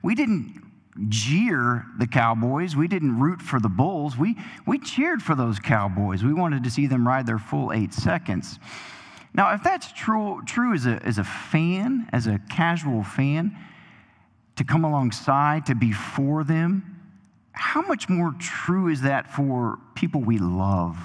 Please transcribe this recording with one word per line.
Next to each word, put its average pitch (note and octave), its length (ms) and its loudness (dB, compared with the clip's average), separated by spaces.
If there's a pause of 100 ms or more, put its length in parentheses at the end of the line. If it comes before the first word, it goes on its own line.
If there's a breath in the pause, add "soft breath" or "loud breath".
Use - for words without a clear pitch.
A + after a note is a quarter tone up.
We A3 140 0
didn't A3 440 0 (480)
jeer B2 760 2 (140)
the A#2+ 80 2
Cowboys. B2 640 2
We D#3 140 2
didn't D3 320 2
root E3+ 200 2
for B2+ 200 -2
the G#2+ 80 2
Bulls. C#3+ 500 0
We, G#3+ 180 0 (300 loud breath)
we C4+ 140 0
cheered D#4 420 -2
for D#3 140 0
those A#2 240 0
Cowboys. G2+ 640 0
We C#3+ 100 4
wanted D#3 300 0
to B2 60 -2
see C#3 180 0
them B2 180 2
ride B2+ 220 2
their A2+ 100 0
full B2+ 340 -2
eight G#2+ 220 0
seconds. - 640 -2 (760 loud breath)
Now, G3 220 4
if G3+ 80 -4
that's F4+ 300 0
true, G#3+ 540 -2
true A#3+ 280 0
as B2+ 120 2
a, A#2 200 2
as G#2+ 120 0
a G2+ 60 0
fan, G3 880 0
as A#2 140 2
a G#2 140 0 (100)
casual D#3 540 0
fan, D3 520 0 (1000 loud breath)
to - 80 0
come D#3+ 200 2
alongside, D3 840 2
to C#3 80 2
be A2+ 180 2
for C#3 500 -2
them, E3 560 0 (540)
how - 300 -2
much F4 260 -4
more E3+ 300 2
true F3+ 500 -2
is C#3+ 140 0
that C3+ 280 0
for B2 480 0 (160)
people E3 280 -2
we A2+ 160 2
love? F2+ 680 0